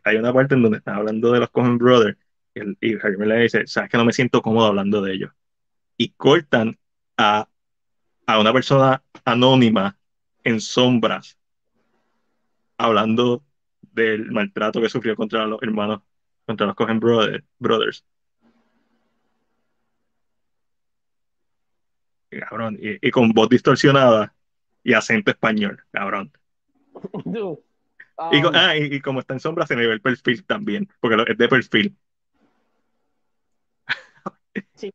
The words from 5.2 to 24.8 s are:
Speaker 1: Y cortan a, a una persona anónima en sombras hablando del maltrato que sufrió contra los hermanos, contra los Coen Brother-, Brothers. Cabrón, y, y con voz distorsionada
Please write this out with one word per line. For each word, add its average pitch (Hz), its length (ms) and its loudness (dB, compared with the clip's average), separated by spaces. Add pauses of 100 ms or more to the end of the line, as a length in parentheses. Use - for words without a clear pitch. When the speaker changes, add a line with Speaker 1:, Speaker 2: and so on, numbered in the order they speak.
Speaker 1:
Y 117 140 -2
cortan 135 680 0 (400)
a, 117 300 2 (760)
a 110 160 2
una 107 100 4
persona 131 500 2 (220)
anónima 120 760 2 (460)
en 113 160 -2
sombras 113 800 -2 (1400)
hablando 117 680 0 (360)
del 110 500 -4
maltrato 107 500 -4
que 110 80 0
sufrió 110 260 -4
contra 110 300 -4
los 107 160 -6
hermanos, 107 400 -4 (460)
contra 107 180 -4
los 98 100 -4
Coen 113 240 -2
Brother-, 107 440 0 (160)
Brothers. 110 440 -2 (4000)
Cabrón, 107 520 -10
y, 107 260 -6
y 120 40 2
con 117 220 4
voz 110 160 4
distorsionada 127 840 4 (500)